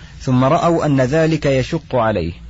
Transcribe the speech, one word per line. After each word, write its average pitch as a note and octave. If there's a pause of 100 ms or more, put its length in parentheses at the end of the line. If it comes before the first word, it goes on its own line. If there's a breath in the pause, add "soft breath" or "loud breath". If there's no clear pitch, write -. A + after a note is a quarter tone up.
(200 loud breath)
ثم B2+
رأوا E3
أن C#3
ذلك D#3
يشق C#3
عليه G#2 (160)